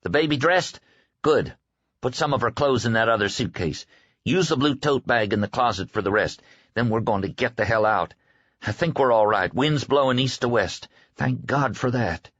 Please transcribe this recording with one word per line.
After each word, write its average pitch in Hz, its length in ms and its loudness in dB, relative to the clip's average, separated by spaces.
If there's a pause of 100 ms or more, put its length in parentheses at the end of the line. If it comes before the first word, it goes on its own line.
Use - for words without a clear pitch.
The - 80 -8
baby 147 260 0
dressed? 165 440 0 (420)
Good. 143 340 2 (440)
Put 127 140 -4
some 151 180 -2
of 127 100 0
her 117 80 0
clothes 131 360 0
in 117 60 0
that 113 160 2
other 107 200 2
suitcase. 85 560 -4 (400)
Use 165 240 0
the 160 80 0
blue 139 200 0
tote 139 300 -2
bag 110 260 0
in 107 80 0
the 104 80 -2
closet 104 420 -2
for 107 120 -4
the 98 100 0
rest. 98 300 0 (320)
Then 120 140 -2
we're 110 120 0
going 104 220 -2
to 98 60 -4
get 120 280 -4
the 110 80 0
hell 110 200 2
out. 101 300 0 (480)
I 107 100 -6
think 165 260 -2
we're 131 140 4
all 110 140 6
right. 98 260 2
Wind's 147 320 0
blowing 131 340 2
east 131 240 -2
to 127 60 0
west. 110 400 -2 (280)
Thank 127 300 -4
God 131 300 -2
for 127 140 -2
that. 110 500 -4